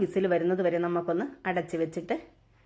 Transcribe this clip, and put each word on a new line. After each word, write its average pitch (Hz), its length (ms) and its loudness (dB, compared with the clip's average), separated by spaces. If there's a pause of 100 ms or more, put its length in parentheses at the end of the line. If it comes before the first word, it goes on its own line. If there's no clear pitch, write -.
വിസിൽ 185 320 2
വരുന്നത് 175 340 2
വരെ 170 200 2
നമുക്കൊന്ന് 175 380 0 (240)
അടച്ച് 175 340 -2
വെച്ചിട്ട് 165 320 -4 (520)